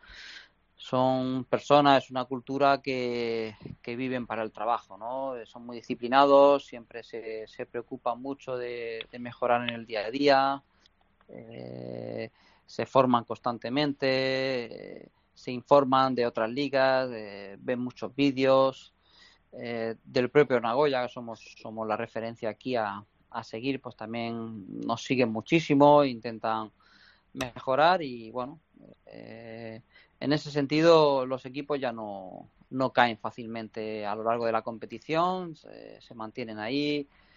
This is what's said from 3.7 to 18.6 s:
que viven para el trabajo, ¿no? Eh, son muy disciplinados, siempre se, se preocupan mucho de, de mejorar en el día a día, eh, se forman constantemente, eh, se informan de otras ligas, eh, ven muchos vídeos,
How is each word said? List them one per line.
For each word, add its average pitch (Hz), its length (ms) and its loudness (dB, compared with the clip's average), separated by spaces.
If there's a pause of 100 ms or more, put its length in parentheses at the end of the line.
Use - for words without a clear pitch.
que 120 120 -10
viven 127 320 -4
para 110 160 -4
el 110 100 -6
trabajo, 107 440 -6
¿no? 127 400 -8
Eh, 113 80 -14
son 120 220 -18
muy 120 100 -12
disciplinados, 139 880 6
siempre 117 380 -16
se, 110 440 -10
se - 200 -10
preocupan 120 560 -6
mucho 135 340 -8
de, 120 560 -8
de 123 60 -14
mejorar 120 500 0
en 117 60 -6
el 117 100 -10
día 107 220 -4
a 113 40 -6
día, 139 520 4 (680)
eh, 117 1000 -12 (340)
se - 220 -6
forman 127 380 4
constantemente, 131 1800 -4
eh, - 60 -20 (260)
se - 180 -10
informan 131 640 4
de 120 120 0
otras 117 240 -2
ligas, 131 600 0
eh, 101 480 -12
ven 127 200 -4
muchos 123 340 -8
vídeos, 135 800 2 (600)